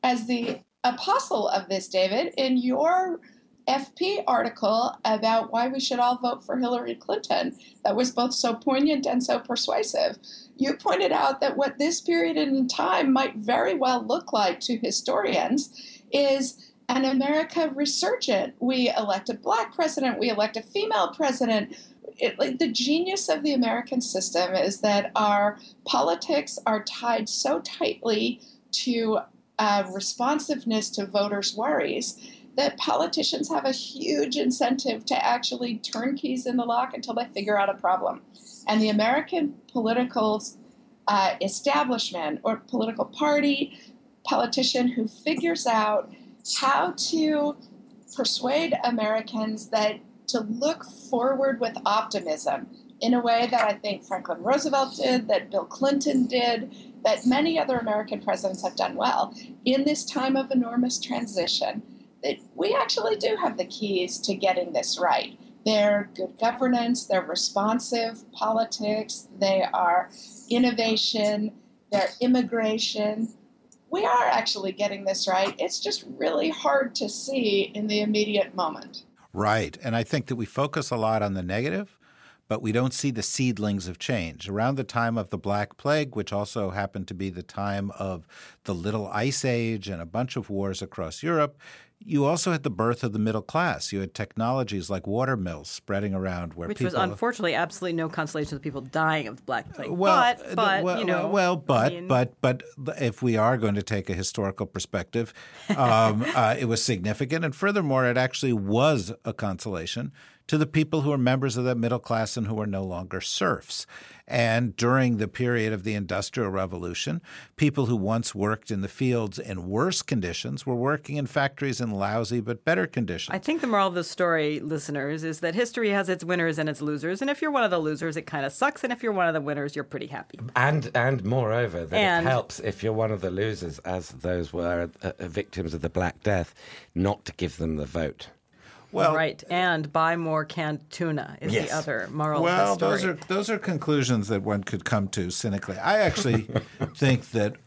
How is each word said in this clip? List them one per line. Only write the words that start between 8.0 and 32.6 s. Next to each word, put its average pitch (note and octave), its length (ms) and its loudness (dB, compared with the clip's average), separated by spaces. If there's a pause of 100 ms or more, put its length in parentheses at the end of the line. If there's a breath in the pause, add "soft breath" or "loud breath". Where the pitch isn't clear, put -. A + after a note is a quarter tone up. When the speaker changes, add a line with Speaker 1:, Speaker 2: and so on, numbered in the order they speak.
Speaker 1:
both B3 220 0
so A#3 220 0
poignant C#4 500 2
and B3 180 2
so A#3+ 160 2
persuasive. - 760 0 (400 loud breath)
You C4+ 160 2
pointed F#4 380 2
out C4+ 300 2
that C#4 160 0
what C#4 200 0
this D4+ 240 0
period E4+ 360 2
in C4+ 300 2
time - 460 2
might C4 220 2
very A#3 400 2
well B3+ 280 2
look B3+ 300 -2
like F#3+ 280 2
to A#3 160 -2
historians - 1300 0
is C4+ 600 0 (180)
an C4 160 2
America D4 680 2
resurgent. C#4 880 0
We B3 380 2
elect G3+ 320 -2
a A#3+ 60 -4
black - 400 0
president, C#4+ 440 0
we B3 100 2
elect G#3+ 280 0
a A3 60 -6
female G#4 520 0
president. B3 640 0 (400 loud breath)
It, A#3 220 -2
like, C4 180 0
the E4 100 2
genius E4 640 0
of D4+ 140 0
the D4 100 2
American B3 480 0
system F#3 540 0
is F#3 260 0
that G3+ 340 2
our G#3 440 4 (260 loud breath)
politics D4 800 0
are G#3+ 180 2
tied A3+ 460 -2
so D4+ 320 0
tightly A3+ 800 -2 (300 loud breath)
to, A3+ 480 0 (400)
uh, G3+ 240 4 (100)
responsiveness A#3+ 960 -2
to G3+ 160 -4
voters' G3+ 500 0
worries A#3+ 640 -2 (400 loud breath)
that C#4+ 180 0